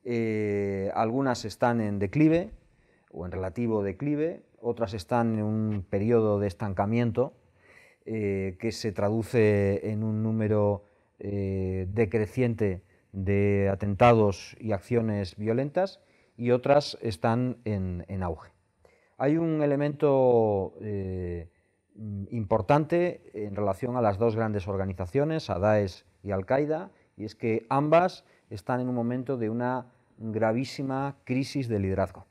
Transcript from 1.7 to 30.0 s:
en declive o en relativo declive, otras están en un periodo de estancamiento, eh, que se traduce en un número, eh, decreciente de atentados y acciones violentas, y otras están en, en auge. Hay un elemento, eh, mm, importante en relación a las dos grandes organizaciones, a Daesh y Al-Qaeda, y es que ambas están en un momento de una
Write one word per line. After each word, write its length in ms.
en 180
declive 540
o 160
en 60
relativo 500
declive, 600
otras 340
están 440
en 60
un 440
periodo 500
de 100
estancamiento, 880
eh, 540
que 140
se 200
traduce 1000
en 120
un 200
número, 600
eh, 720
decreciente 920
de 600
atentados 880
y 120
acciones 640
violentas, 680
y 140
otras 500
están 640
en, 440
en 140
auge. 300
Hay 220
un 240
elemento, 1200
eh, 680
mm, 380
importante 880
en 240
relación 400
a 60
las 160
dos 180
grandes 320
organizaciones, 800
a 100
Daesh 460
y 100
Al-Qaeda, 580
y 80
es 100
que 360
ambas 560
están 300
en 100
un 40
momento 440
de 100
una 380